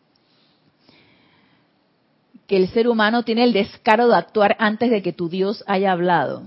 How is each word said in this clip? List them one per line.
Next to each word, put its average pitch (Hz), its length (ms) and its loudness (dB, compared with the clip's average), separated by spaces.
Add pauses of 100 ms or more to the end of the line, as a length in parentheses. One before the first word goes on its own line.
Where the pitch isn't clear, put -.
(2500)
que 196 120 0
el 185 100 2
ser 233 180 0
humano 226 360 2
tiene 233 220 0
el 240 100 2
descaro 220 540 0
de 220 80 4
actuar 202 420 0
antes 220 320 -2
de 208 100 0
que 180 140 -6
tu 170 160 -8
Dios 190 360 -4
haya 196 260 0
hablado. 170 540 0